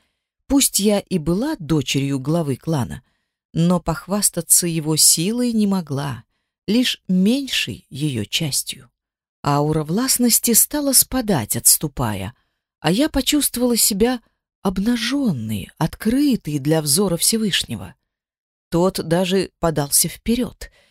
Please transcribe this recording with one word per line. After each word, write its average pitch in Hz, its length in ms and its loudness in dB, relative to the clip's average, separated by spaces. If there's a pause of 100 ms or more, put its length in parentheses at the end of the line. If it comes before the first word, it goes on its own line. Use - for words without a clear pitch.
(480)
Пусть 269 320 2
я 202 200 4
и - 180 -4
была 185 420 -2
дочерью 139 600 -2
главы 143 360 -2
клана, - 480 -4 (500)
но 170 260 2
похвастаться - 880 -2
его 160 280 -2
силой 226 580 2
не 214 140 2
могла, 143 560 -4 (440)
лишь 247 400 0
меньшей 202 840 0
её 131 360 -4
частью. - 640 -6 (560)
Аура 147 380 2
властности 240 720 0
стала 277 400 0
спадать, 214 600 0
отступая, 110 800 -2 (460)
а 156 120 0
я 277 180 2
почувствовала 254 680 0
себя 226 440 2 (440)
обнажённой, 202 1120 -2
открытой 220 800 0
для 151 240 2
взора 165 360 0
Всевышнего. 196 760 -2 (800)
Тот 180 360 0
даже 180 520 0
подался 151 480 0
вперёд, - 640 -4 (200)